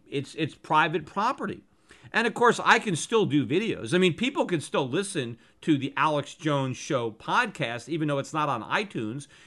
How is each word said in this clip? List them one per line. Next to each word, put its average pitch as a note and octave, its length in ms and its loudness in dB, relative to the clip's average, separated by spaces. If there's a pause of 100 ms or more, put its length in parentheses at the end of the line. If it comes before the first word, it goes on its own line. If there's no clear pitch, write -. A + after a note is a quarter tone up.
it's, C3+ 260 -8
it's C#3+ 200 -4
private D#3+ 500 2
property. A#3 560 -4 (520)
And A3 120 2
of A#3 80 0
course, A3+ 300 4
I A3+ 160 8
can G#3+ 160 -2
still G#3+ 300 2
do C3+ 200 2
videos. D3 480 -2
I F3+ 40 4
mean, F#3 160 4
people C4 320 -2
can F3 160 -2
still D#3 260 -2
listen C3+ 500 -4 (220)
to D3+ 180 2
the B2+ 200 -4
Alex D3 380 0
Jones C3+ 420 -2
Show A#2 340 -2
podcast, D3+ 800 -4
even D#3 180 -2
though C#3+ 100 0
it's C3+ 160 -6
not D3+ 140 0
on A#2 160 -2
iTunes. C#3+ 640 -4 (200)